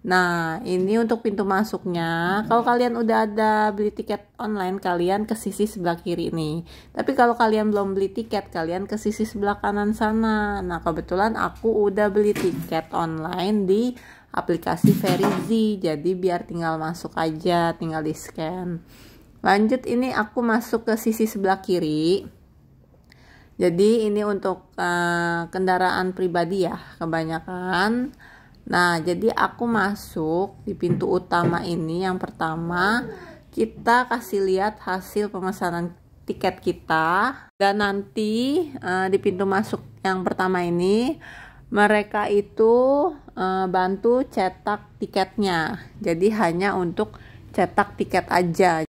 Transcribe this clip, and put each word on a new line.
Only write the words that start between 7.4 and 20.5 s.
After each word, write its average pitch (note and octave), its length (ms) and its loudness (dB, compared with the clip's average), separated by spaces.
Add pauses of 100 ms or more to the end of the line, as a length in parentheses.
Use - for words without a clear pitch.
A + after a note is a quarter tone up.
belum G3+ 240 0
beli G3 160 0
tiket, G#3+ 400 -6
kalian F3 400 -4
ke G#3+ 80 -4
sisi G#3+ 320 -2
sebelah G3+ 320 -2
kanan G#3 320 0
sana. G#3+ 720 0
Nah, F3 160 -4
kebetulan F3+ 560 0
aku G#3+ 480 0
udah G3+ 240 2
beli G#3 240 4
tiket E3 560 -2
online F3 800 -2
di A#3+ 240 2 (400)
aplikasi - 640 2
Verizi. G#3 800 2
Jadi, E3+ 400 -2
biar F3 240 0
tinggal E3 400 -4
masuk E3 320 -8
aja, E3 640 0
tinggal D#3+ 240 -4
di-scan. E3 800 -6 (640)
Lanjut, G#3+ 400 4
ini B3 240 0
aku A3 320 -2
masuk A3+ 480 0